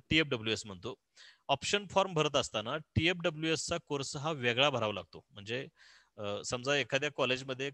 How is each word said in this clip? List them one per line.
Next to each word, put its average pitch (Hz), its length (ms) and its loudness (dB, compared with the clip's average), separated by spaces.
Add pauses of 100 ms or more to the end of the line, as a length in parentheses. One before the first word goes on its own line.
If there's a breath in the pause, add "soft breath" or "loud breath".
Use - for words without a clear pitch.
(120)
टीएफडब्ल्यूएस 123 560 2
म्हणतो. 98 280 -10 (540 loud breath)
ऑप्शन 196 380 2
फॉर्म 190 280 2
भरत 147 220 2
असताना 117 400 0
टीएफडब्ल्यूएस 160 920 0
चा 170 100 -2 (100)
कोर्स 139 300 -4
हा 147 160 -4
वेगळा 127 380 4
भरावा 110 220 0
लागतो. 85 380 -12
म्हणजे, 113 380 -8 (480 soft breath)
अ, 101 280 -6
समजा 131 320 -2
एखाद्या 139 400 0
कॉलेजमध्ये 131 580 -2